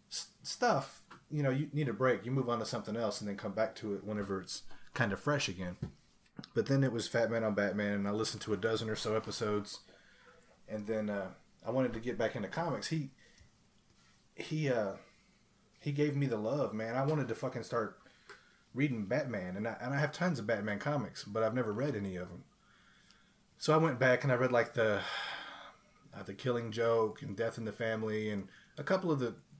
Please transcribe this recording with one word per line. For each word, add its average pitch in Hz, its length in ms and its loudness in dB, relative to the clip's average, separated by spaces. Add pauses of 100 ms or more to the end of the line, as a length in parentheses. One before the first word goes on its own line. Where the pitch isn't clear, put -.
(120)
s-, - 180 -6 (140)
stuff, - 580 0 (280)
you 147 140 0
know, 135 80 4
you 139 220 0
need 147 140 2
a 113 60 0
break. 113 320 2
You 123 60 -2
move 131 180 2
on 117 100 2
to 107 60 -2
something 110 300 -4
else 110 260 0
and 104 80 -4
then 98 80 -4
come 98 160 -6
back 110 220 0
to 104 180 -4
it 92 100 -6
whenever 98 380 -2
it's - 220 -8 (300)
kind 107 200 2
of 95 60 -4
fresh 143 280 0
again. 90 300 -6 (760)
But 110 120 2
then 139 180 4
it 127 80 4
was 113 160 -2
Fat 117 240 2
Man 113 120 2
on 107 100 2
Batman, 101 400 2
and 101 140 0
I 101 40 0
listened 107 300 -2
to 110 120 0
a 98 40 0
dozen 110 320 0
or 107 60 0
so 110 200 0
episodes, 104 640 -2 (880)
and 104 200 -6
then, 107 220 0
uh, 98 200 -2 (360)
I 113 60 -6
wanted 127 220 2
to 110 60 -4
get 110 180 -4
back 113 180 0
into 107 140 -4
comics. 151 380 -2
He, 156 240 -2 (1200)
he, 156 340 -2
uh, 104 240 2 (840)
he 147 120 -4
gave 143 240 2
me 143 100 2
the 113 120 0
love, 113 360 0
man. 110 220 -2
I 135 100 2
wanted 147 240 2
to 113 60 0
fucking 127 280 -4
start 110 360 -2 (720)
reading 120 320 0
Batman, 101 500 -2
and 104 120 -2
I, 110 120 -4
and 127 140 -4
I 139 60 2
have 147 120 2
tons 170 280 0
of 104 80 -6
Batman 104 320 0
comics, 139 440 -2
but 110 200 0
I've 113 100 2
never 120 180 0
read 127 240 0
any 98 220 -2
of 90 120 -6
'em. 92 140 -14 (1120)
So - 160 4
I 160 40 8
went 151 220 4
back 127 240 6
and 135 100 4
I - 20 4
read, 123 160 4
like, 117 220 4
the, 110 280 4 (1120)
uh, 101 100 -12
the 98 100 -10
Killing 117 400 -2
Joke 113 480 4
and 98 160 -6
Death 113 200 0
in 113 60 -6
the 107 80 -4
Family 110 580 0
and 98 200 -4 (280)
a 139 60 -8
couple 185 280 2
of 143 80 2
the 120 160 -2 (240)